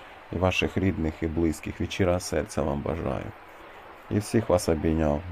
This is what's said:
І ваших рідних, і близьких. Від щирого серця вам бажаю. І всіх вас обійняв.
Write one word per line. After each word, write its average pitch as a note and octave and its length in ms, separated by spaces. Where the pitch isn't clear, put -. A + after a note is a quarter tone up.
І F#2 40
ваших F2 420
рідних, E2 440
і E2 60
близьких. D#2+ 540
Від F2 100
щирого F2+ 280
серця D2 420
вам C#2+ 200
бажаю. D2 440
І G#2 100
всіх A2 300
вас F2 200
обійняв. D#2+ 520